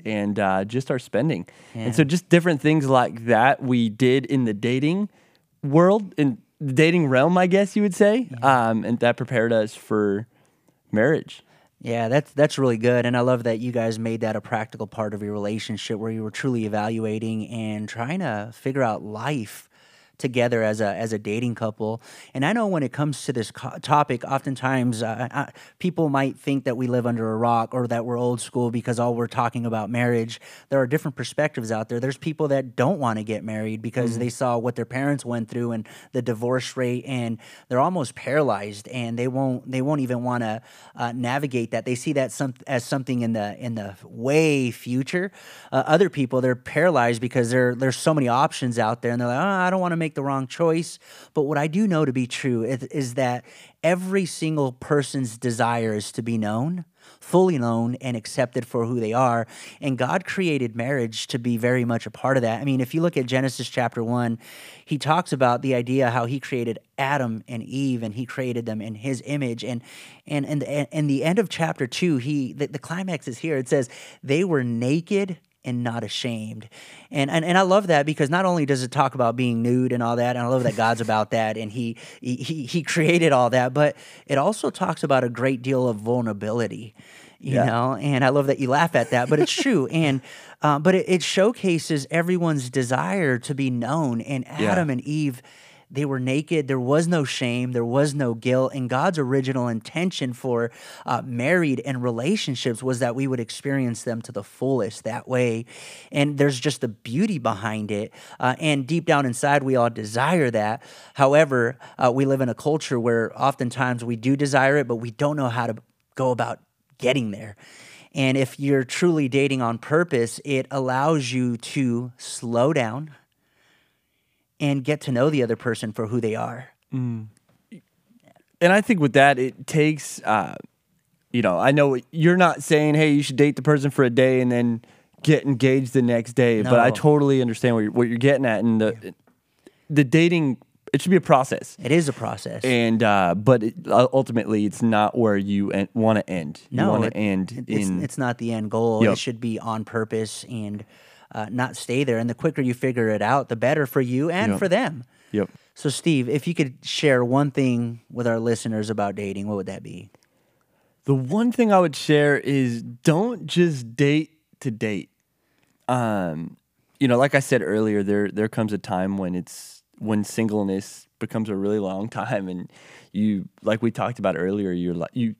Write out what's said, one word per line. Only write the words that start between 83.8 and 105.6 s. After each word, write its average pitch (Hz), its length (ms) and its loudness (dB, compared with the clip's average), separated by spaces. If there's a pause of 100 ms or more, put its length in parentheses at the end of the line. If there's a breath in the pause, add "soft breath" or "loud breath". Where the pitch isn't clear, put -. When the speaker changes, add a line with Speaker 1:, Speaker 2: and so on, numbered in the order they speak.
Speaker 2:
it 143 120 0
also 185 320 0
talks - 320 -4
about 139 220 4
a 123 40 0
great 120 340 -2
deal 127 260 0
of 113 80 0
vulnerability, 107 1000 -2 (440 loud breath)
you 135 160 -4
Speaker 1:
Yeah. 98 100 2
Speaker 2:
know? 120 300 0
And 135 300 0
I 131 40 6
love 139 200 4
that 139 100 0
you 135 100 0
laugh 151 260 2
at 120 160 2
that, 127 180 2
but 147 120 4
it's - 120 2
true. 226 340 2
Speaker 1:
<laughs> - 60 -8
Speaker 2:
And, 143 280 2 (420 loud breath)
uh, 147 160 4
but 170 160 4
it, 190 140 0
it 180 140 2
showcases 170 880 0
everyone's 165 600 0
desire 135 680 0
to 143 160 -8
be 135 160 -2
known, 123 500 -2
and 131 240 -6 (140)
Speaker 1:
Yeah. 208 140 0
Speaker 2:
Adam 175 180 0
and 123 120 -2
Eve, 147 400 -4 (480 soft breath)
they 139 160 -4
were 135 120 -4
naked. 143 480 -2
There 135 140 0
was 143 260 2
no 170 160 2
shame. 123 500 -2
There 120 120 0
was 139 300 2
no 127 200 0
guilt. 127 400 0
And 127 160 -4
God's 160 280 0
original 131 500 0
intention 135 640 -4
for, 117 400 -2 (340 loud breath)
uh, 123 180 -2
married 131 600 0
and 127 180 -6
relationships 123 800 -4
was 127 160 -2
that 120 160 -2
we 135 140 -2
would 131 100 -2
experience 123 640 -4
them 117 200 -6
to - 100 -18
the 101 100 -8
fullest 123 640 -4
that 113 240 -8
way. 117 380 0 (440 loud breath)